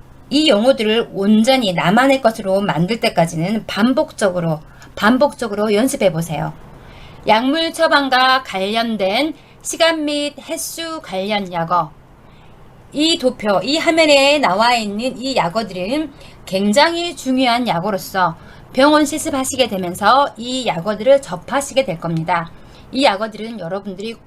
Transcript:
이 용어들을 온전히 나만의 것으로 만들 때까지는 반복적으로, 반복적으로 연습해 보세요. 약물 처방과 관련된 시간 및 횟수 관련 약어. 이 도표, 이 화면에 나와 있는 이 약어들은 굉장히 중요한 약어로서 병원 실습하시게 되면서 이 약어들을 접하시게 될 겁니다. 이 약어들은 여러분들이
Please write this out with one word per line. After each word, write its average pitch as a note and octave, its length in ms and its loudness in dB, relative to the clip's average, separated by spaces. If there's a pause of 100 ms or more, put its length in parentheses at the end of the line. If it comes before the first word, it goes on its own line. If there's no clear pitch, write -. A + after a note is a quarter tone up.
(320)
이 D#4 180 4
용어들을 A3+ 640 2
온전히 G#3+ 600 2
나만의 A#3+ 480 2
것으로 G3+ 400 0
만들 F3+ 380 0
때까지는 F3 680 0
반복적으로, F#3 920 0 (360)
반복적으로 A3 800 0
연습해 A3 380 2
보세요. D#3+ 420 -4 (720)
약물 C#4 460 0
처방과 C4 720 2
관련된 A3 920 -2 (260)
시간 D#4+ 440 0
및 D4 340 -4
횟수 D#4+ 640 -10
관련 F#3+ 500 -6
약어. E3+ 400 -2 (1040)
이 D#4+ 240 2
도표, G#3+ 460 0
이 C#4 140 0
화면에 D4+ 640 4
나와 A3+ 360 4
있는 G#3+ 420 -4
이 B3+ 180 -6
약어들은 F#3+ 800 -4 (320)
굉장히 C#4+ 720 0
중요한 B3+ 500 0
약어로서 F#3 720 -2 (340)
병원 D4+ 340 4
실습하시게 C4+ 640 -2
되면서 G3+ 720 2
이 B3 280 -6
약어들을 G#3 560 2
접하시게 B3+ 640 -4
될 E3 160 -6
겁니다. E3+ 500 -2 (440)
이 C4+ 100 0
약어들은 G#3+ 560 -2
여러분들이 G3 540 -8 (140)